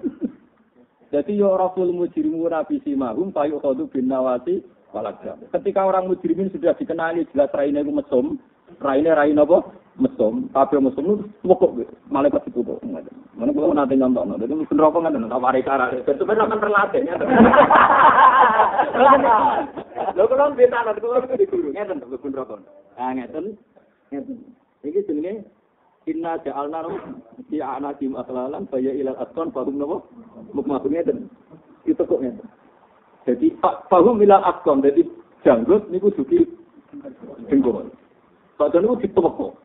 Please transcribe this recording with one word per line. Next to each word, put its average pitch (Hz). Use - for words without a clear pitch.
Jadi, 202
ya 202
raful 185
mujrimu 165
nabi 156
simahum, 139
fayu 147
khodu 139
bin 131
nawati 131
walakam. 101
Ketika 196
orang 185
mujrimin 180
sudah 160
dikenali, 165
jelas 139
raine 143
iku 147
mesum, 139
raine 147
rai 151
napa? 151
mesum, 123
kabeh 135
mesum, 135
terus 202
wekuk, 180
gitu. -
Malaikat 143
ditutup, 123
ngoten. -
Ngono 123
kula 151
nate 139
nyontokno. 123
Dadi 113
mlebu 156
neraka 156
ngoten, 139
tak 120
warai 131
cara. 131
Ben -
sampeyan 208
sampeyan 214
terlatih, 202
ya. 170
Lho, 185
kula 277
mbiyen 247
tak 240
nonton, 214
kula 254
di 381
guru, 160
ngeten, -
mlebu 127
neraka. 131
Ah, 127
ngeten. 151
Ngeten. -
Iki 160
jenenge, 180
"Inna 165
ja'alna 147
fi 151
a'naqihim 139
aghlalan, 131
fa 135
hiya 131
ilal 131
asqan, 160
fa 127
hum," 143
napa? 147
"Mukmahun," 135
ngeten. 160
Ditekuk 160
ngeten. 117
Dadi, 127
fa-, -
"fa 190
hum 220
ilal 196
asqan," 143
dadi 156
janggut 143
niku 190
dugi -
jenggot. 127
Padahal 151
niku 240
ditekuk. -